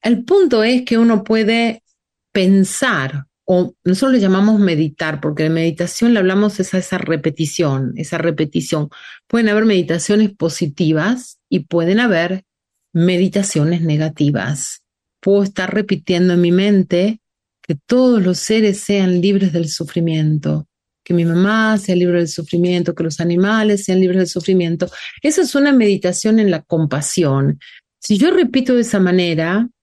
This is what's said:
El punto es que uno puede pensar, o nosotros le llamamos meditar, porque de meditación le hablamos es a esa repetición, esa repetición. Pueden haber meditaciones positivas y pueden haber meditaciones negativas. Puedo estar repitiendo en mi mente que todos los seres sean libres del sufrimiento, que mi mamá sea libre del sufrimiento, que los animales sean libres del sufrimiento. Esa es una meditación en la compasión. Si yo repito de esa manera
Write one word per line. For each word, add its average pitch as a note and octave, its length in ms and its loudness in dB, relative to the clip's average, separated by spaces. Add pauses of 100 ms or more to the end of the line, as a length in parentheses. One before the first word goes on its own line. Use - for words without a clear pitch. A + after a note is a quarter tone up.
El A#3 220 0
punto D4+ 400 2
es B3 180 2
que A#3 160 0
uno A3+ 260 2
puede A3+ 580 -2 (500)
pensar, F#3 920 0 (180)
o F3+ 300 0 (100)
nosotros F#3+ 280 0
le B3+ 80 4
llamamos G3+ 400 2
meditar, D#3 600 -2
porque D#3 240 -4
de D#3+ 60 0
meditación E3+ 600 0
le A3 80 2
hablamos G3 400 0
es F#3+ 140 -4
a F#3 40 2
esa F#3 200 -4
repetición, D3 1000 -2
esa D#3+ 220 -8
repetición. D#3 680 -4 (400)
Pueden A#3 200 0
haber G#3+ 160 0
meditaciones G3+ 680 2
positivas E3 1040 -2 (100)
y F#3 120 -2
pueden E3+ 380 0
haber F#3+ 460 0 (480)
meditaciones F3 920 0
negativas. D3 1000 -2 (380)
Puedo G3+ 220 2
estar G3 320 -6
repitiendo F#3 600 0
en F3 60 2
mi F3 120 2
mente G3 680 0 (400)
que - 140 -6
todos B3 480 2
los F3+ 160 0
seres G#3+ 400 0
sean F#3+ 420 0
libres G3 320 0
del E3+ 160 -2
sufrimiento, D3+ 1000 -2 (380)
que F3 100 -4
mi E3+ 100 2
mamá G#3+ 540 0
sea F#3+ 180 -2
libre F3 220 2
del E3+ 100 0
sufrimiento, F3 680 -2
que - 80 -6
los E3 180 -6
animales G3+ 640 0
sean F#3 160 0
libres F#3 180 2
del F3+ 100 0
sufrimiento. F3 600 -2 (320)
Esa D4+ 220 0
es C#4 120 -4
una C#4+ 180 2
meditación G#3 680 2
en G#3 120 2
la D#3+ 120 -2
compasión. D3 960 0 (420)
Si - 160 0
yo C#4+ 140 2
repito C4 440 2
de A#3+ 60 2
esa A3 180 -2
manera F3+ 680 0 (140)